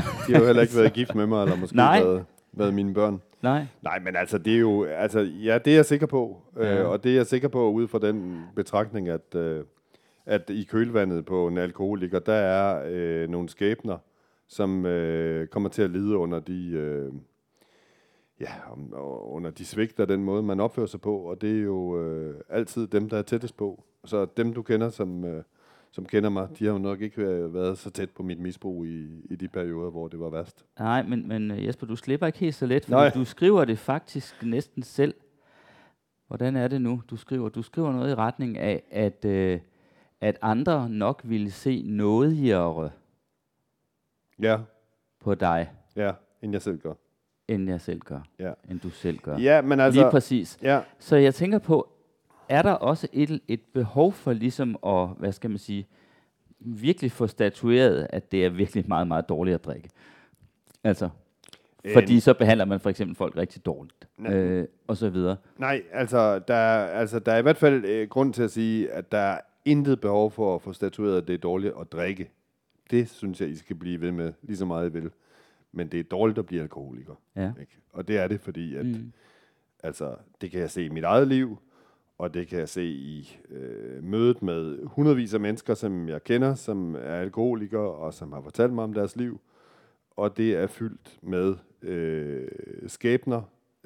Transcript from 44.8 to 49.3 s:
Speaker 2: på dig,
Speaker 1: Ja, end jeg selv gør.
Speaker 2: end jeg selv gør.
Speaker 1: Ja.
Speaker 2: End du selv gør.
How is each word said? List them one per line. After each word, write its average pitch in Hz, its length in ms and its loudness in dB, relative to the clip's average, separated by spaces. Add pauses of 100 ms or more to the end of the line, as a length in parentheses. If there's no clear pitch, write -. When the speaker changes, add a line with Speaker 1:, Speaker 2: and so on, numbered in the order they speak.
Speaker 2:
på 101 140 0
dig, 85 360 0 (260)
Speaker 1:
Ja, 101 160 0 (300)
end 107 100 -6
jeg 98 100 -4
selv 87 160 -4
gør. 78 140 -10 (560)
Speaker 2:
end 95 220 -2
jeg 87 100 -4
selv 87 200 -8
gør. 71 200 -12 (180)
Speaker 1:
Ja. 90 140 -8 (180)
Speaker 2:
End 90 100 -10
du 92 100 -10
selv - 280 -6
gør. 73 200 -8